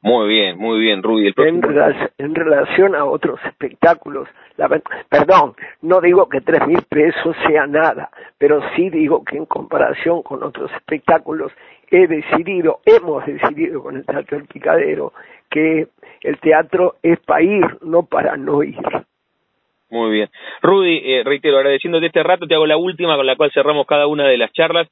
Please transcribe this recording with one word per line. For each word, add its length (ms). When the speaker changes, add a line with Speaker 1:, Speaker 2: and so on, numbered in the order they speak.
Speaker 1:
Muy 280
bien, 280
muy 220
bien, 240
Rudy. 240
El 60
Speaker 2:
En 140
Speaker 1:
próximo 80
Speaker 2:
rela-, 500
en 160
relación 640
a 100
otros 400
espectáculos, 800
la 100
ver-, 140
perdón, 440
no 200
digo 260
que 140
tres 240
mil 240
pesos 460
sea 200
nada, 420
pero 220
sí 140
digo 360
que 120
en 80
comparación 760
con 180
otros 300
espectáculos 800
he 160
decidido, 760
hemos 420
decidido 560
con 140
el 80
Teatro 320
del 100
Picadero 640
que 360
el 180
teatro 640
es 200
para 200
ir, 240
no 240
para 320
no 240
ir. 160
Speaker 1:
Muy 220
bien. 180
Rudy, 420
eh, 220
reitero, 320
agradeciéndote 480
este 160
rato, 240
te 80
hago 140
la 100
última 380
con 100
la 100
cual 160
cerramos 360
cada 180
una 220
de 100
las 140
charlas. 400